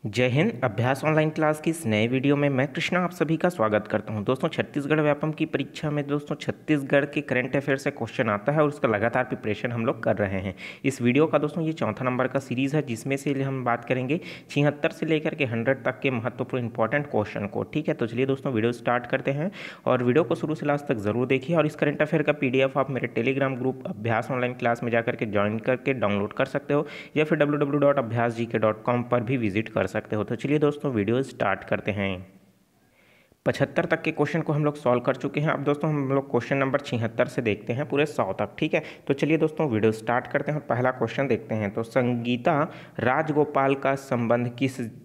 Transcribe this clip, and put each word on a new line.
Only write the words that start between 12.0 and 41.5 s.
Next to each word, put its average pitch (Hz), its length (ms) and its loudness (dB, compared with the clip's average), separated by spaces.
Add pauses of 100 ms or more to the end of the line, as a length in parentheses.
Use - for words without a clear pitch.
नंबर 127 240 0
का 139 100 -2
सीरीज 131 360 -2
है 151 80 2
जिसमें 135 340 -4
से 135 260 -2
हम 135 220 -2
बात 120 200 0
करेंगे 131 360 0 (300)
छिहत्तर 147 380 2
से - 180 -4
लेकर 156 280 0
के 151 100 0
हंड्रेड 117 400 0
तक 127 160 -2
के 135 100 2
महत्वपूर्ण 123 540 -4
इंपॉर्टेंट 113 420 0
क्वेश्चन 107 400 -2
को। 107 160 -4
ठीक 156 260 -4
है, 156 60 0
तो 120 120 -2
चलिए 117 200 0
दोस्तों 135 260 -2
वीडियो 117 200 2
स्टार्ट 120 340 -2
करते 135 240 -2
हैं 151 220 -2 (340)
और 127 160 4
वीडियो 123 220 4
को 170 100 0
शुरू 156 200 -2
से 151 120 -4
लास्ट 143 200 0
तक 139 80 0
ज़रूर 107 320 0
देखिए। 135 300 0
और 151 100 4
इस 156 80 -2
करंट 147 280 0
अफेयर 151 200 2
का 147 100 2
पीडीएफ़ 135 460 2
आप 135 120 0
मेरे 123 180 -2 (100)
Telegram 135 400 0
ग्रुप 131 280 -2
अभ्यास 110 440 -2
ऑनलाइन 123 220 0
क्लास 120 300 0
में 120 80 -2
जाकर 113 260 0
के 120 100 -2
ज्वाइन 104 320 2
करके 127 340 0
डाउनलोड 104 400 0
कर - 120 0
सकते 143 300 -2
हो 147 120 2 (300)
या 151 80 4
फिर 156 140 2
डब्ल्यू 147 220 4
डब्ल्यू 143 200 2
डॉट 143 180 6
अभ्यास 117 380 0
जी 117 100 -2
के 113 120 -2
डॉट 107 240 2
कॉम 120 200 2
पर 120 180 2
भी 123 160 0
विजिट 110 320 0
कर 95 220 0
सकते - 260 -4
हो। 104 80 0
तो 120 100 -4
चलिए 139 240 0
दोस्तों 147 340 0
वीडियो 117 300 2
स्टार्ट 98 420 0
करते 104 260 -2
हैं। 98 500 -4 (1080)
पचहत्तर 139 380 0
तक 160 180 -2
के 160 100 -2
क्वेश्चन 156 280 0
को 156 120 -2
हम 151 120 2
लोग 147 120 0
सॉल्व 123 240 2
कर 131 140 0
चुके - 260 -4
हैं। 156 80 0
अब 139 160 0
दोस्तों 143 260 0
हम 139 220 0
लोग 135 180 0
क्वेश्चन 123 260 0
नंबर 135 240 2
छिहत्तर 117 460 0
से 131 160 -4
देखते 110 300 0
हैं 135 160 -2
पूरे 143 180 2
सौ 131 260 -2
तक। 104 160 -2 (100)
ठीक 156 160 0
है, 156 80 2 (240)
तो 143 80 2
चलिए 156 220 2
दोस्तों 156 320 0
वीडियो 110 240 4
स्टार्ट 117 340 0
करते 139 260 -4
हैं 151 60 -2
और - 100 -10
पहला 123 220 2
क्वेश्चन 139 360 -2
देखते 120 280 -2